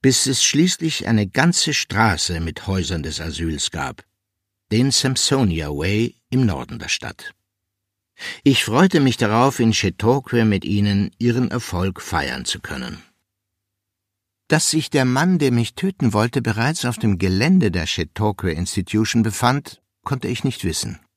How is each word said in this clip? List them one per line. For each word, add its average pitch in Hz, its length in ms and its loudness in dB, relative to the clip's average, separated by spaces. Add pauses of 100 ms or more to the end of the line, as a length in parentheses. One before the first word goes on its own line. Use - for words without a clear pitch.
bis 131 260 4
es 135 160 0
schließlich 160 640 0
eine 107 200 2
ganze 151 480 2
Straße 98 640 0
mit 80 260 -6
Häusern 90 360 -2
des 76 180 -8
Asyls 80 500 -6
gab, 90 320 -8 (720)
den 127 200 2
Sampsonia 120 760 0
Way 95 480 -2 (140)
im 127 160 2
Norden 85 320 -4
der - 100 -12
Stadt. - 460 -8 (1080)
Ich 135 200 4
freute 160 360 4
mich 131 180 2
darauf, 120 420 2
in 113 140 4
Chautauqua 117 720 0
mit 101 180 2
ihnen 101 540 0
ihren 120 320 0
Erfolg 95 500 -4
feiern 65 460 -4
zu - 140 -6
können. 65 420 -10 (1500)
Dass 156 220 2
sich 151 180 -2
der 135 160 2
Mann, 151 340 2
der 139 140 2
mich 117 220 0
töten 151 400 -2
wollte, 120 260 2
bereits 117 460 -2
auf 120 100 -2
dem 101 220 0
Gelände 104 520 2
der 82 160 -2
Chautauqua 95 640 -4
Institution 98 720 -2
befand, 123 600 -2 (200)
konnte - 260 -6
ich - 160 -6
nicht 135 200 -4
wissen. - 340 -4 (180)